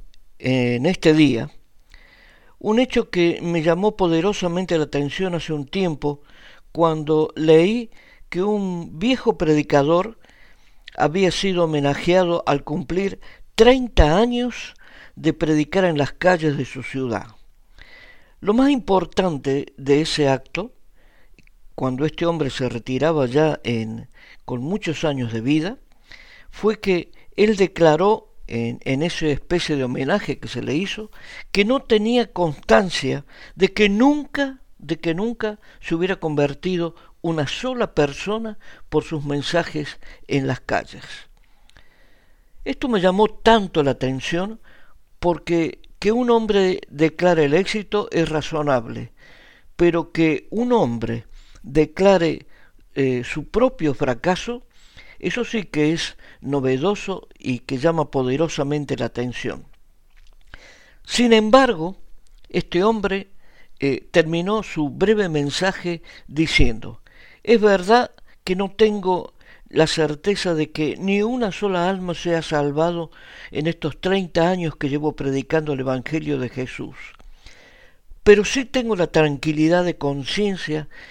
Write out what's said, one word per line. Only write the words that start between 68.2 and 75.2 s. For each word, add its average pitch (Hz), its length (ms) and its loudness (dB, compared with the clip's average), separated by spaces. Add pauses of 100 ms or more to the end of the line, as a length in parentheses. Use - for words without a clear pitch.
que 185 100 -2
no 196 160 -2
tengo 202 640 0 (340)
la 156 180 4
certeza 165 680 -2
de 156 160 -2
que 143 260 -4
ni 196 260 0
una 233 280 -2
sola 185 400 -2
alma 180 240 -6
se 170 220 -2
ha 160 60 -2
salvado 156 680 -2 (400)
en 151 160 -4
estos 165 340 -4
treinta 180 480 0
años 175 280 -2
que 147 120 -4
llevo 147 280 -2
predicando 139 560 -2